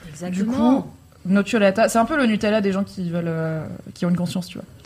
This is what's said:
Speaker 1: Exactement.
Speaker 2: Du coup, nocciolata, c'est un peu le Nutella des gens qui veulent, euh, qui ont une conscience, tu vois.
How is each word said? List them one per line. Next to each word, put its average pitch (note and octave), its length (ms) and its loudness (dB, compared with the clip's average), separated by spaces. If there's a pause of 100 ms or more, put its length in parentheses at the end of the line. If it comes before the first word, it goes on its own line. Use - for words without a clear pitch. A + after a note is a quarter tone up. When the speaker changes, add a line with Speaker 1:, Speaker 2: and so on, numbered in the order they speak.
Speaker 1:
Exactement. F3+ 340 -6
Speaker 2:
Du - 20 -2
coup, A#3+ 400 2 (400)
nocciolata, G3+ 640 4
c'est A#3 100 2
un A#3 60 4
peu D#4 120 -2
le C#4 80 4
Nutella G#3+ 360 2
des G3 120 0
gens G3 100 -2
qui F#3 260 -6
veulent, E3+ 180 -2
euh, D#3+ 380 -4 (280)
qui - 120 -6
ont F3 40 0
une F3+ 80 2
conscience, F3 300 -4
tu - 100 -16
vois. - 80 -14 (200)